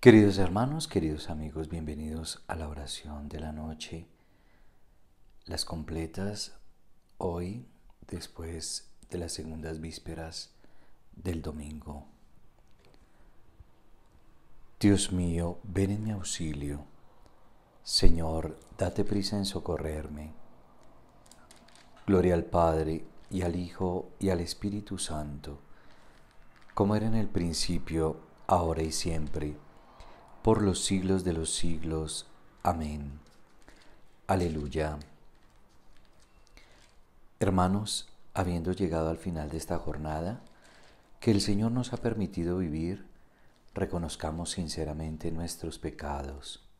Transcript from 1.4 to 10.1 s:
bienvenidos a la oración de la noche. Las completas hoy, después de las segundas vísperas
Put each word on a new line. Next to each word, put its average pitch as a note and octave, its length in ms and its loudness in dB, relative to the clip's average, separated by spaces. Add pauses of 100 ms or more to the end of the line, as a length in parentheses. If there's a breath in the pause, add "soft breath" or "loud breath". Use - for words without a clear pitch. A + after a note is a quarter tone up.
bienvenidos D#2 760 -8
a - 100 -4
la D#2+ 120 -8
oración D2 640 -10
de D#2+ 100 -10
la D#2 120 -8
noche. D#2 540 -10 (1400 soft breath)
Las - 180 -4
completas E2 880 -6 (640)
hoy, F2+ 480 -4 (420)
después - 840 -10 (180)
de - 80 -8
las E2+ 160 -4
segundas D#2+ 480 -8
vísperas E2 720 -10 (680 soft breath)